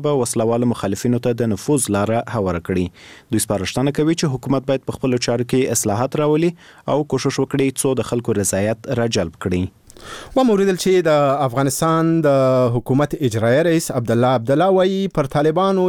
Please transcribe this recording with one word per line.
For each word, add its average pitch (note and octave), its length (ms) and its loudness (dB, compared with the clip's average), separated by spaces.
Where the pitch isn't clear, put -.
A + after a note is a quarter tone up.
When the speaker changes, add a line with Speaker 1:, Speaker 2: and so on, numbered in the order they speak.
Speaker 1:
به C#3+ 140 0
وسلوالو A#2 500 0
مخالفینو A2+ 560 -2
ته A#2+ 140 0
د A2+ 100 0
نفوذ C#3 340 -2
لاره A2+ 260 0
هواره F2+ 320 -2
کړي. F#2 180 0
دوی G#2 100 0
سپارښتنه A#2 540 -2
کوي D#3+ 160 2
چې D3+ 220 -2
حکومت C3 340 -2
باید C3+ 180 -4
په - 80 -8
خپلو B2 300 -2
چارو A#2+ 240 -2
کې B2+ 260 0
اصلاحات A2+ 460 -2
راولي D#3 260 2
او - 80 2
کوشش C3+ 400 -2
وکړي C3+ 400 -2
څو C3+ 180 0
د - 100 -8
خلکو A#2+ 280 -2
رضایت G#2 520 -2
راجلب G#2+ 440 -2
کړي. F2+ 180 -2
Speaker 2:
و C4 80 4
مو A3+ 100 4
اوریدل G3 280 2
چې F#3 240 2
د D3+ 120 4
افغانستان D3+ 640 0
د C#3 120 4
حکومت C3+ 360 0
اجرایي A#2 400 2
رئیس E3 320 0
عبدالله A#2+ 420 2
عبدالله C#3 380 2
وایي، F#3+ 240 2
پر C#3 160 0
طالبانو F3+ 560 2